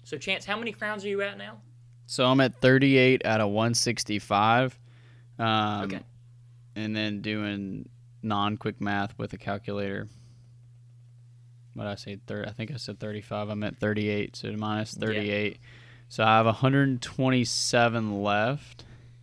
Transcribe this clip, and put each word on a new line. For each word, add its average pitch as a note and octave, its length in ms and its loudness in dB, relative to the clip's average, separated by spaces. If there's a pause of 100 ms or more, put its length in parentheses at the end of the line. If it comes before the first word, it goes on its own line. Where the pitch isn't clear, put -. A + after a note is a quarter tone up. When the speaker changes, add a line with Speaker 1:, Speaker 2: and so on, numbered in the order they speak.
Speaker 1:
So, D3+ 160 -10
Chance, F#3+ 260 -6
how G#3 140 -4
many A#3 140 -6
crowns G#3 320 -6
are G#3 40 -4
you G3 140 -2
at G3+ 160 -6
now? G#3+ 220 -16 (460)
Speaker 2:
So B2+ 200 2
I'm C3+ 140 6
at B2+ 200 2
thirty-eight C3 640 6
out A2 160 2
of G2+ 100 2
one A2+ 240 2
sixty-five. A2 1000 2 (640)
Um, G#2+ 440 0
Speaker 1:
Okay. G2 180 -8 (760)
Speaker 2:
and G#2+ 220 -6
then G#2+ 260 -4
doing G#2 640 -6 (360)
non-quick G#2 560 -2
math G2+ 380 -4
with A2+ 160 -6
a - 40 -14
calculator. G2+ 720 -6 (1700)
What A2 100 -10
did G#2 60 -6
I G2+ 60 -8
say? G2+ 300 -12
Thir-, G#2 200 -8
I G#2+ 60 -10
think A2 180 -10
I C3+ 60 -10
said G#2+ 220 -12
thirty-five. G#2+ 520 -8
I'm G#2 120 -6
at - 160 -8
thirty-eight, G#2 580 -2
so G#2+ 160 -8
minus G#2+ 440 -6
Speaker 1:
Yeah. A2 100 -4
Speaker 2:
thirty-eight. G#2 520 -2 (500)
So - 160 -2
I A2 120 6
have A2+ 100 6
a A2+ 60 4
hundred C3+ 500 2
twenty-seven A#2 1200 0
left. G#2+ 640 -2 (380)